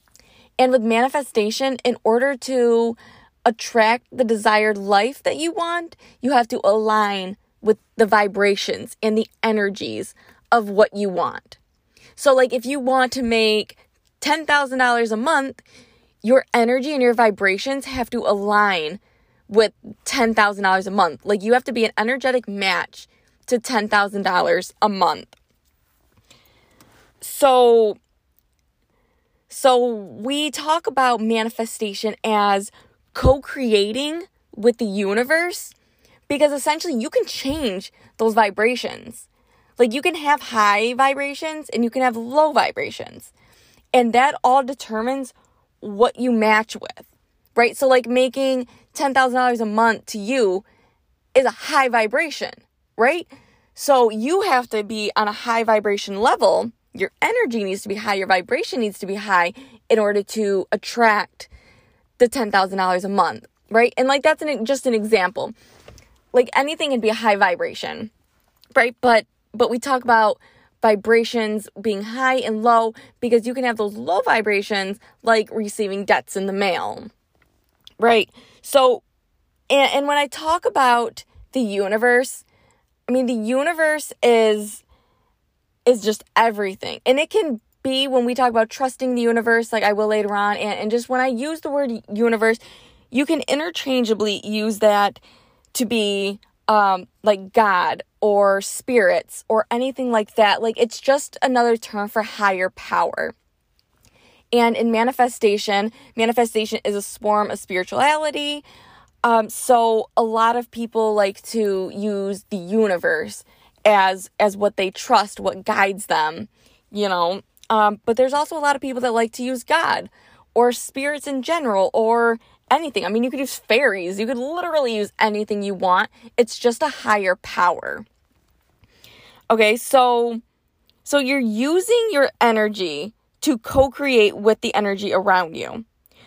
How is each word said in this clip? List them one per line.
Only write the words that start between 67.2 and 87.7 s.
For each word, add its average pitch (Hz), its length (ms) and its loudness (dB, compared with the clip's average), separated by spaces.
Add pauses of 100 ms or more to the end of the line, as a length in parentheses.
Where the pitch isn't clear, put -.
vibration, 175 760 -2 (640)
right? 240 280 0
But, 226 240 4 (260)
but 220 160 2
we 247 100 -2
talk 254 240 -2
about 220 360 2 (420)
vibrations 220 880 0 (100)
being 202 260 -4
high 262 320 -2
and 220 260 -4
low 226 320 4 (260)
because 226 260 2
you 247 60 -4
can 254 120 -4
have 233 120 -2
those 208 220 -4
low 330 240 0
vibrations, 202 760 -2 (240)
like 220 300 0
receiving 202 540 -6
debts - 300 0
in 196 100 -4
the 196 80 -6
mail, 190 560 -4 (880)
right? 226 320 2 (320)
So, 262 400 2 (680)
and, 185 240 2
and 277 140 0
when 294 100 0
I 294 100 2
talk 320 380 -4
about 247 640 0 (260)
the 262 80 -2
universe, 220 840 0 (600)
I 240 60 -4
mean, 254 140 0
the 254 80 -2
universe 294 880 -2
is, 214 640 2 (1000)
is 240 180 2
just 208 220 -4 (100)
everything. 208 720 -2
And 262 140 2
it 311 100 -2
can 311 320 -2 (220)